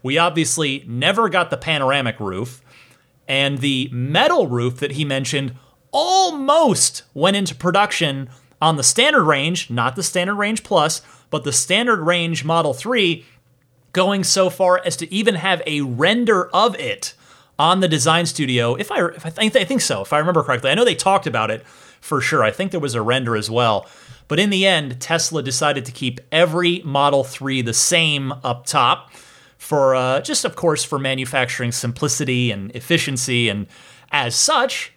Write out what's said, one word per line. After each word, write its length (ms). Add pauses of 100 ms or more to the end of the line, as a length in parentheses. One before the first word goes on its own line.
We 140
obviously 680
never 440
got 200
the 80
panoramic 600
roof, 420 (640)
and 320
the 340
metal 540
roof 320
that 140
he 120
mentioned 500 (360)
almost 1120 (100)
went 240
into 180
production 760 (320)
on 140
the 80
standard 400
range, 460
not 260
the 80
standard 320
range 280
plus, 380 (280)
but 160
the 80
standard 480
range 420
Model 300
three, 520 (680)
going 320
so 240
far 340
as 140
to 160
even 220
have 300
a 160
render 680
of 280
it 360 (440)
on 220
the 80
design 380
studio. 500
If 160
I, 180
if 160
I, 40
th-, 260
I 100
think 160
so, 200
if 100
I 60
remember 260
correctly. 280
I 40
know 80
they 120
talked 320
about 240
it 140 (360)
for 180
sure. 240
I 80
think 200
there 100
was 140
a 60
render 360
as 120
well. 380 (400)
But 120
in 100
the 160
end, 340
Tesla 420
decided 440
to 80
keep 260 (140)
every 500
Model 400
three 380
the 120
same 600 (100)
up 220
top 460 (460)
for, 360
uh, 280
just, 220
of 120
course, 280
for 140
manufacturing 720
simplicity 800
and 260
efficiency. 720
And 200 (440)
as 240
such 600